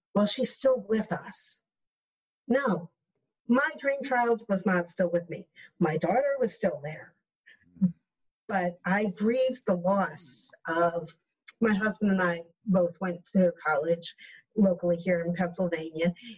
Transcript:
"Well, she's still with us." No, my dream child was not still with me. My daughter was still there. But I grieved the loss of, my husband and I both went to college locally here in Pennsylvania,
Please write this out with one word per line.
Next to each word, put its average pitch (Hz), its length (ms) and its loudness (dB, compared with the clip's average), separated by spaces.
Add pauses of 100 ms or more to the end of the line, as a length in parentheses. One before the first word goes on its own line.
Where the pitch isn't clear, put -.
(140)
"Well, 208 120 4
she's 226 300 -2
still 262 320 2
with 220 240 -2
us." - 480 -12 (880)
No, 226 420 0 (580)
my 269 200 4 (100)
dream 277 260 -2
child 240 440 0
was 185 160 0
not 180 240 2
still 175 220 0
with 170 180 -2
me. 175 180 -10 (320)
My 156 200 2
daughter 262 420 0
was 233 140 0
still 160 280 -2
there. 151 320 -12 (1300)
But 180 380 -2
I 202 200 2
grieved 247 600 0
the 190 100 2
loss 175 760 -2 (180)
of, 170 400 0 (520)
my 220 140 2
husband 208 380 0
and 185 100 2
I 170 200 -2 (220)
both 180 360 2
went 175 320 -6
to 180 200 4 (120)
college 156 500 0 (420)
locally 175 400 2
here 175 240 -2
in 170 140 -2
Pennsylvania, 170 800 -2 (240)